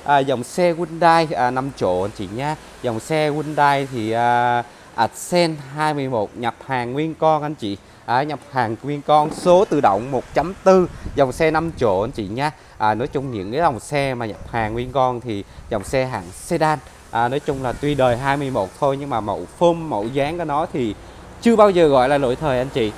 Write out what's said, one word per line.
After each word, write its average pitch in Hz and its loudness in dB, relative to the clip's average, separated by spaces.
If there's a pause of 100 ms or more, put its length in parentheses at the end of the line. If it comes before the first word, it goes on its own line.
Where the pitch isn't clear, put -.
à, 143 4
dòng 135 0
xe 175 0
Hyundai, 165 2
à, 123 0
năm 131 -4
chỗ 92 0
anh 101 -2
chị 98 -8
nha. 147 -4 (260)
Dòng 117 -4
xe 151 0
Hyundai 143 0
thì, 110 -4
à, 120 2 (320)
Accent 165 0 (180)
hai 151 0
mươi 139 -2
mốt 113 -2
nhập 117 -4 (100)
hàng 123 -4
nguyên 156 -4
con 156 2
anh 147 -6
chị. 101 -6 (280)
À, 123 0
nhập 151 -6 (120)
hàng 117 0
nguyên 143 -6
con, 151 4
số 180 4
tự 151 0
động 113 2
một 123 -2 (100)
chấm 143 0 (100)
tư, 185 6 (280)
dòng 135 2
xe 160 2
năm 160 0
chỗ 101 2
anh 120 -4
chị 110 -6
nha. 135 -4 (260)
À, 107 2
nói 117 -2
chung 139 -4
những 101 -6
cái 139 -2
dòng 143 0
xe 139 -2
mà 120 -6
nhập 101 -8 (140)
hàng 110 -2
nguyên 123 -6
con 127 0
thì 107 -6 (260)
dòng 104 -2
xe 131 -2
hạng 117 -6
sedan, 156 -2 (320)
à, 117 0
nói 135 -2
chung 135 -6
là 123 -2
tuy 143 -2
đời 123 2
hai 139 0
mươi 143 -4
mốt 104 -2 (100)
thôi 139 0
nhưng 143 -10
mà 117 -2
mẫu 95 -6 (140)
form, 170 4
mẫu 139 -4
dáng 143 -2
của 175 -6
nó 151 -2
thì 117 -2 (460)
chưa 233 6
bao 208 8
giờ 175 6
gọi 135 6
là 143 4
lỗi 127 0
thời 139 -2
anh 131 -2
chị. 113 0